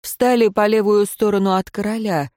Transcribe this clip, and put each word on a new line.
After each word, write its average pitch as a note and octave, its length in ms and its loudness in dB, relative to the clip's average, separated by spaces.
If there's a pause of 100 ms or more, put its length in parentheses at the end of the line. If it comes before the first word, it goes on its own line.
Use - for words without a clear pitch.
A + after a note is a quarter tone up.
встали A#3+ 480 0
по G#3 180 0
левую G#3 400 2
сторону G3 480 0
от F#3 160 -4
короля. G3+ 680 -4